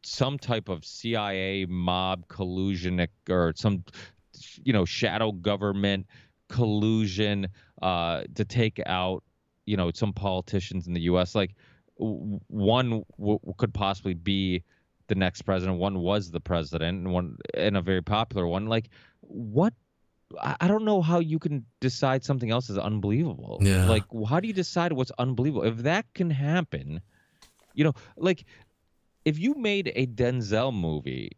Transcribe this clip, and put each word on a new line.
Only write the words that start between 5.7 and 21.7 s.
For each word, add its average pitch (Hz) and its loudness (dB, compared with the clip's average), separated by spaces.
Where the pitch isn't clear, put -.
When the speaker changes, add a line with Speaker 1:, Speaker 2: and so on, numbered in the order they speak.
Speaker 1:
collusion, 104 2
uh, 85 0
to 107 -2
take 113 0
out, 92 -2
you 104 0
know, 87 2
some 107 -2
politicians 92 -4
in 87 -4
the 85 -2
U 87 4
S, 90 0
like, 98 0
w-, 101 -4
one 113 2
w-, 104 0
could 107 0
possibly 98 -2
be 90 0
the 101 0
next 92 0
president. 92 0
One 95 0
was 90 0
the 85 -4
president, 82 -2
and 92 -2
one, 90 -2
and 101 2
a 92 2
very 92 0
popular 101 0
one. 95 -2
Like, 113 -2
what? 117 0
I, - -2
I 175 4
don't 220 4
know 214 4
how 170 4
you 160 0
can 147 -2